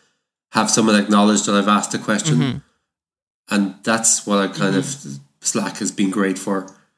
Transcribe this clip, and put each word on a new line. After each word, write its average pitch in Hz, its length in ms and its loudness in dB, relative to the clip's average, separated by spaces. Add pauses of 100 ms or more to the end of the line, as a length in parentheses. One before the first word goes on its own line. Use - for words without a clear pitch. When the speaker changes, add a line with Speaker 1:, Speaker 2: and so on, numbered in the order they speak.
(520)
Speaker 1:
have 107 180 0
someone 110 260 4
acknowledge 104 500 4
that 104 100 0
I've 101 120 0
asked 104 280 0
a - 20 -2
question. 113 400 -2
Speaker 2:
Mm-hmm. 139 200 0 (1000)
Speaker 1:
And 98 280 0
that's - 440 0
what 101 120 2
I 98 140 0
kind 98 220 0
of, 92 100 2
Speaker 2:
Mm-hmm. - 300 -10 (260)
Speaker 1:
Slack - 360 -4
has 95 140 -4
been 98 180 0
great 95 300 -2
for, 95 320 -6 (260)